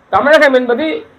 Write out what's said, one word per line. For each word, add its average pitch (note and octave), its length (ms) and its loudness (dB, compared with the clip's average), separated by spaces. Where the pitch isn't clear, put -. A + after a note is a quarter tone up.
தமிழகம் D4 420 2
என்பது B3+ 520 -2